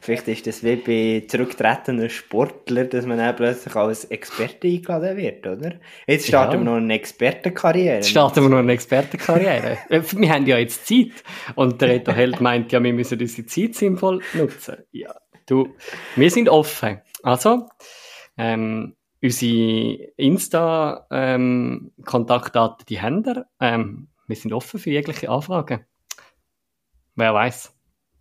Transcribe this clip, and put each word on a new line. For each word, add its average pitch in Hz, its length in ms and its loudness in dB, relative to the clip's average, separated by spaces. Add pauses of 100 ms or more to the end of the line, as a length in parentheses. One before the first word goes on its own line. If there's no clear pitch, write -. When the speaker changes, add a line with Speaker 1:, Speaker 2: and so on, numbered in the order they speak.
Speaker 1:
vielleicht 117 280 -4
ist 110 180 -6
das 113 180 -8
wie 117 120 2
bei 113 500 0
zurücktretenden 120 800 -2
Sportlern, 127 800 -2
dass 123 180 -2
man 117 120 -2
dann 117 180 0
plötzlich 123 400 -2
als 110 300 -2
Experte - 640 -6
eingeladen 175 500 -4
wird, 147 280 -8
oder? 123 260 -8 (340)
Jetzt 151 220 0
starten 131 260 4
Speaker 2:
Ja. 120 60 2
Speaker 1:
wir 120 40 2
noch 117 120 2
eine 113 180 0
Expertenkarriere. 165 1000 0
Speaker 2:
Jetzt 101 140 0
starten 143 320 6
wir 139 60 8
noch 131 100 6
eine 123 140 4
Expertenkarriere. 135 1120 0
<laughs> - 80 -20
Äh, 165 100 4 (120)
wir 190 200 4
haben 139 140 2
ja 127 120 4
jetzt 120 280 -4
Zeit. 240 260 4 (440)
Und 127 260 2
der 127 60 4
Reto 123 240 2
Held 123 280 2
meint, 120 320 0
ja, 123 100 4
wir 123 120 2
müssen 120 260 -2
unsere 117 260 -6
Zeit 226 280 -4
sinnvoll 185 480 0 (120)
nutzen. - 420 -4 (160)
Ja, - 220 -16 (320)
du, 131 280 0 (420)
wir 143 140 8
sind 233 180 4
offen. 151 520 2 (240)
Also, 220 420 2 (720)
ähm, 113 560 -4 (260)
unsere 113 760 0 (220)
Insta, 160 960 0
ähm, 127 800 -2 (140)
Kontaktdaten, 120 840 0
die 101 140 -8
haben 156 240 -2
wir. 254 180 -6 (140)
Ähm, 117 480 -2 (220)
wir 113 80 -8
sind 110 160 -8
offen 127 260 -8
für 175 120 -6
jegliche 147 380 -4
Anfragen. 143 560 -4 (1300)
Wer 113 180 2
weiß. 117 400 -2 (460)